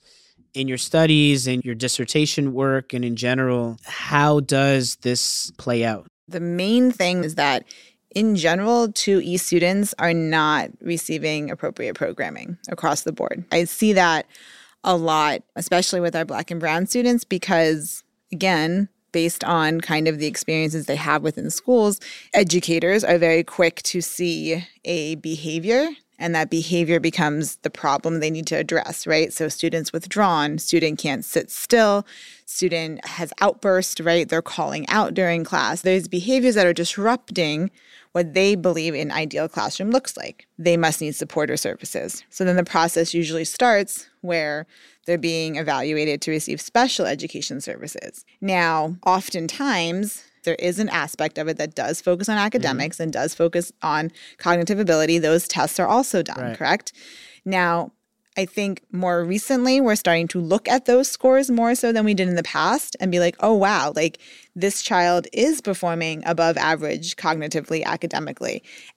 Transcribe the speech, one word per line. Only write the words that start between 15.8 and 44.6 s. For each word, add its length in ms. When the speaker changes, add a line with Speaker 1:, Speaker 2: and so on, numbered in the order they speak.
Speaker 2:
with 160
our 100
Black 260
and 80
Brown 280
students, 360
because, 800
again, 580
based 320
on 380
kind 260
of 120
the 80
experiences 580
they 100
have 280
within 260
schools, 500
educators 680
are 140
very 260
quick 400
to 180
see 640
a 300
behavior, 720
and 180
that 140
behavior 500
becomes 580
the 120
problem 500
they 100
need 180
to 80
address, 520
right? 260
So 160
students 440
withdrawn, 640
student 420
can't 260
sit 240
still, 560
student 600
has 260
outburst, 580
right? 280
They're 140
calling 480
out 240
during 300
class. 380
There's 260
behaviors 480
that 120
are 60
disrupting 1000
what 220
they 220
believe 400
an 160
ideal 360
classroom 440
looks 260
like. 300
They 200
must 220
need 160
support 360
or 60
services. 720
So 140
then 120
the 80
process 500
usually 320
starts 640
where 440